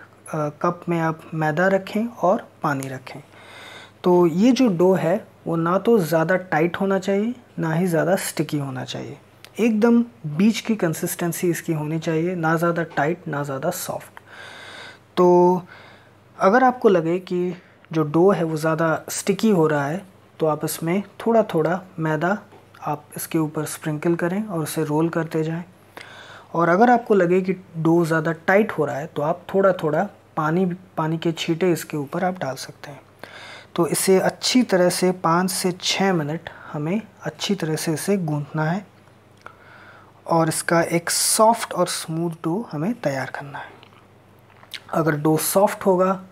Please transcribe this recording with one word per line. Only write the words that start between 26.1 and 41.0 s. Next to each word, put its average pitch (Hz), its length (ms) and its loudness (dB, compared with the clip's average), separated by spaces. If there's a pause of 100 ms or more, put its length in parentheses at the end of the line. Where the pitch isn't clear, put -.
और 165 140 2
अगर 233 220 6
आपको 233 240 2
लगे 180 260 4
कि 185 120 0 (240)
डो 165 280 2
ज़्यादा 160 280 0
टाइट 196 400 2
हो 151 120 -2
रहा 127 120 -4
है, 147 100 -8
तो 151 160 -6
आप 160 320 -2
थोड़ा-थोड़ा 185 540 2 (280)
पानी, 160 300 0
पानी 165 520 -4
के 165 140 -2
छींटे 170 400 0
इसके - 240 -6
ऊपर 151 280 -4
आप 180 140 -4
डाल 135 160 -6
सकते - 360 -16
हैं। 139 100 -18 (760)
तो 165 100 2
इसे 185 340 2
अच्छी - 420 2
तरह 180 280 2
से 180 220 2
पाँच 180 380 0
से 185 300 -2
छः - 320 0
मिनट 156 380 -4 (220)
हमें 165 300 -4 (200)
अच्छी - 320 -4
तरह 160 220 -2
से 160 160 -2
इसे 190 240 -2
गूंथना 156 480 -2
है 185 220 -2 (1400)
और 165 220 2
इसका 170 340 0
एक 170 280 -2